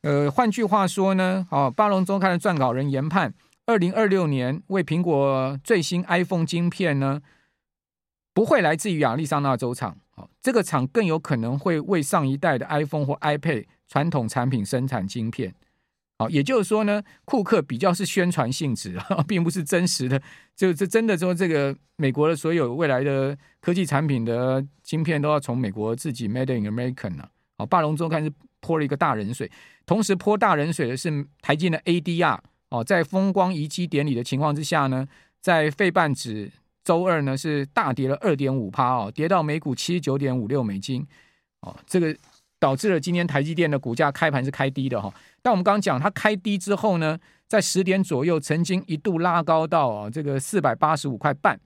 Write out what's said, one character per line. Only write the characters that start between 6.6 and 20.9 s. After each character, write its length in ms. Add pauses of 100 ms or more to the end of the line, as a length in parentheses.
片 320
呢， 220 (1120)
不 100
会 180
来 140
自 160
于 80
亚 160
利 100
桑 180
那 120
州 200
厂， 200 (200)
哦， 120 (140)
这 100
个 120
厂 240
更 180
有 140
可 160
能 220
会 220
为 220
上 260
一 80
代 220
的 80
iPhone 400
或 160
iPad 440 (220)
传 220
统 180
产 220
品 160
生 200
产 220
晶 240
片。 240 (640)
好， 100
也 140
就 140
是 100
说 160
呢， 180 (220)
库 180
克 200
比 160
较 160
是 120
宣 240
传 220
性 240
质， 240 (120)
<laughs> 140
并 160
不 80
是 140
真 240
实 220
的， 120 (320)
就 200
这 120
真 220